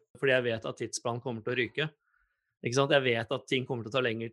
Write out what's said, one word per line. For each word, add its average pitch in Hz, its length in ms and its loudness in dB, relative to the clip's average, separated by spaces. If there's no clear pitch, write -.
fordi 135 160 4
jeg 127 100 2
vet 113 220 -2
at 131 100 -6
tidsplanen 120 460 -4
kommer 117 180 -6
til 123 140 -4
å - 20 2
ryke. 139 320 -2
Ikke 120 140 -2
sant? 139 160 4
Jeg 143 100 6
vet 117 300 0
at 131 160 -4
ting 127 180 0
kommer 120 220 -4
til - 20 -10
å 135 80 -4
ta 127 60 4
lengre 113 280 -2